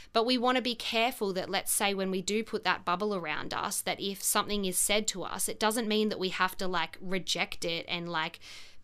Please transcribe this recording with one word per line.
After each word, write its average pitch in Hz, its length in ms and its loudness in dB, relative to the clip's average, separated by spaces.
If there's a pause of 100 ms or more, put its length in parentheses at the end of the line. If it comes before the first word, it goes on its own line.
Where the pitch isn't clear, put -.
(120)
But 226 140 4
we 254 120 6
wanna 247 240 4
be 233 140 0
careful 226 560 0
that, 175 180 -4
let's 190 220 0
say, 202 200 4
when 190 200 0
we 190 100 -2
do 214 220 0
put - 180 -6
that 180 220 0
bubble 185 320 0
around 151 360 -4
us, 160 280 -2
that - 200 -2
if 196 220 -4
something 208 420 2
is 180 140 0
said 214 300 4
to 170 160 -4
us, - 240 -2
it - 100 -6
doesn't 220 300 2
mean 214 200 4
that - 120 -2
we 185 80 0
have 185 300 0
to, 190 100 0
like, 170 320 -2
reject 190 640 -2
it 165 240 -2
and, 170 200 -4
like, 165 300 -2 (460)